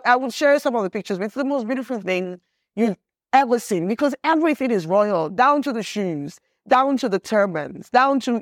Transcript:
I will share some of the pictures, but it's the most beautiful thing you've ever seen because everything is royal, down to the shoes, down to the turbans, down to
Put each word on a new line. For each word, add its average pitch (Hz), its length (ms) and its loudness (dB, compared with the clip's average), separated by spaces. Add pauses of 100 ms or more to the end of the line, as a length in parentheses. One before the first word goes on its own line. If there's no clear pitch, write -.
I 247 100 4
will 262 160 -2
share 285 280 2
some 269 160 -2
of 226 80 0
the 185 60 -2
pictures, 196 280 -6
but 190 80 -4
it's 208 100 -8
the 269 100 -4
most 269 220 -2
beautiful 254 320 -6
thing 180 400 -4 (360)
you've 208 220 0 (360)
ever 247 260 4
seen 180 280 -2
because 247 360 0
everything 302 480 2
is 190 160 0
royal, 185 420 2
down 262 340 2
to 285 100 -4
the 220 100 -4
shoes, 165 560 -6 (280)
down 262 300 2
to 240 120 -2
the 190 100 0
turbans, 175 680 -2
down 269 320 2
to 240 200 -2